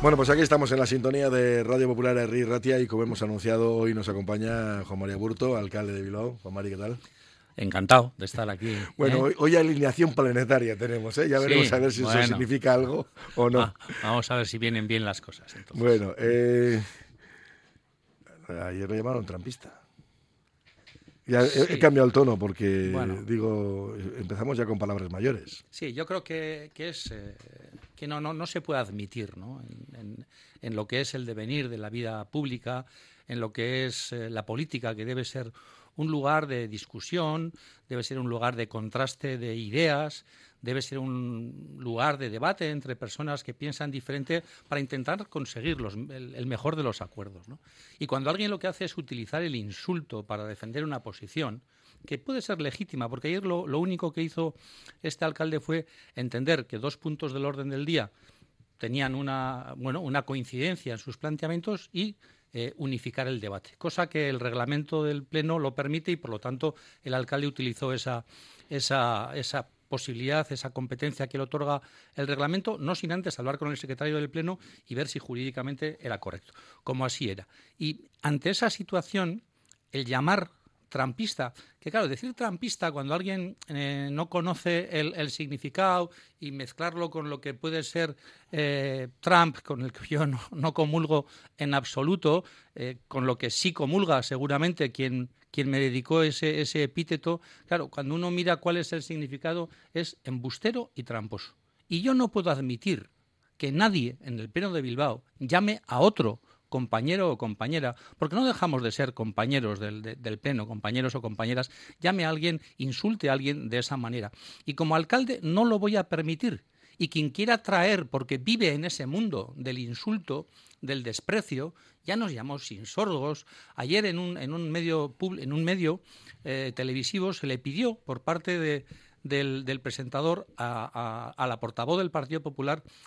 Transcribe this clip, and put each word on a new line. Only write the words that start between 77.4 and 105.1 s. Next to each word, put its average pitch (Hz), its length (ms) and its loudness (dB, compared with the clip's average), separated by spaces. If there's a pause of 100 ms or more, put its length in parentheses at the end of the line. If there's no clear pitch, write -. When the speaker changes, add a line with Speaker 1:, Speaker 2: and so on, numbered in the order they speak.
Speaker 2:
Y 156 260 -6 (160)
ante 151 300 0
esa 196 180 2
situación, 185 720 -2 (500)
el 135 140 -4
llamar 151 460 2 (380)
trampista, 131 680 -4 (240)
que - 100 -8
claro, 190 180 2
decir 233 280 -6
trampista 202 560 -4
cuando 143 240 -4
alguien, 190 420 -4 (100)
eh, 139 440 -4
no 160 180 -4
conoce 175 600 0 (100)
el, 151 160 -2
el 151 160 -4
significado 175 800 0 (280)
y 143 120 -10
mezclarlo 165 580 -6
con 147 220 -6
lo 139 100 -8
que 139 140 -8
puede 160 260 -4
ser, 160 340 -2 (360)
eh, 139 560 -2 (120)
Trump, 170 440 6
con 123 180 -6
el 127 100 -4
que - 140 -16
yo 151 220 2
no, 131 120 -2 (120)
no 151 240 0
comulgo 156 500 4 (320)
en 143 160 0
absoluto, 151 720 2 (320)
eh, 127 320 -8
con 131 180 -2
lo 127 140 2
que 123 100 -2
sí 175 240 0
comulga 160 480 4
seguramente 143 720 0
quien, 127 400 -2 (180)
quien 139 220 0
me 135 80 2
dedicó 135 420 2
ese, 156 400 2
ese 147 220 0
epíteto, 165 580 -2 (240)
claro, 165 240 -2
cuando 139 240 -6
uno 175 160 -2
mira 175 280 2
cuál 170 200 0
es 175 160 -4
el 165 80 -4
significado, 160 720 -6 (240)
es 160 280 -4
embustero 131 720 -4
y 123 120 -10
tramposo. 110 500 -8 (320)
Y 170 160 0
yo 262 100 4
no 254 160 4
puedo 175 220 0
admitir 135 580 -2 (480)
que 139 140 -2
nadie 151 500 4
en 120 180 -8
el 110 80 -8
Pleno 180 260 -2
de 151 100 -2
Bilbao 127 400 -2 (160)